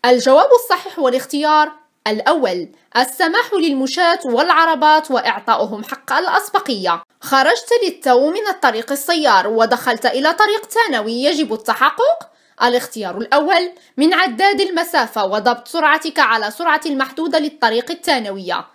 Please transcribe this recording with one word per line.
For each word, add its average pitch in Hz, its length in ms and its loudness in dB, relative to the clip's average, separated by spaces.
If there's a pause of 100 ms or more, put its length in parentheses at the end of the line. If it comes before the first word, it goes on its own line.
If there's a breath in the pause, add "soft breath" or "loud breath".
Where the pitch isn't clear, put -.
الجواب 262 480 4
الصحيح 381 460 0
هو 277 80 2
الاختيار 302 640 0 (360)
الأول: 214 640 0 (260 soft breath)
السماح 381 560 0
للمشاة 330 720 0
والعربات 311 880 2
وإعطائهم 220 720 -2
حق - 300 -10
الأسبقية. 285 920 -2 (180)
خرجت 302 480 0 (140)
للتو 277 460 2
من 415 180 -4
الطريق 247 440 -2
السيار 277 560 2
ودخلت 226 580 0
إلى 277 280 0
طريق 427 320 0
ثانوي 262 460 -2
يجب 277 420 -2
التحقق. 494 760 0 (340 soft breath)
الاختيار 226 540 -2
الأول: 330 540 0 (260 soft breath)
من 311 160 2
عداد 370 480 0
المسافة 320 640 -2
وضبط 214 420 -2
سرعتك 311 520 0
على 220 320 0
سرعة 311 340 -2
المحدودة 294 540 -2
للطريق 247 520 -2
الثانوية. 202 840 -4